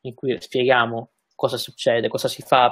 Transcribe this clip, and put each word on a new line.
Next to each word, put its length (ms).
in 120
cui 260
spieghiamo 720
cosa 220
succede, 520
cosa 180
si 140
fa 300